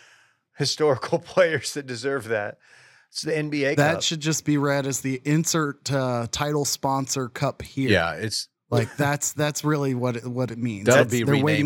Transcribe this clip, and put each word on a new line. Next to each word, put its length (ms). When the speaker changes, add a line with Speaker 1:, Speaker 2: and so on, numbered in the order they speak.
Speaker 1:
historical 640
<laughs> 0
players 560
that 100
deserve 440
that. 280
It's 100
the 160
N 140
B 140
A 100
Speaker 2:
That 200
Speaker 1:
Cup. 60
Speaker 2:
should 180
just 260
be 120
read 300
as 140
the 240
insert, 640
uh, 400
title 340
sponsor 640
cup 320
here. 300
Speaker 3:
Yeah, 220
it's 340
Speaker 2:
Like, 260
that's, 360
that's 300
really 300
what 220
it, 100
what 240
it 80
means. 300
Speaker 3:
That'll 160
Speaker 2:
That's, 80
Speaker 3:
be 120
Speaker 2:
they're 120
waiting 100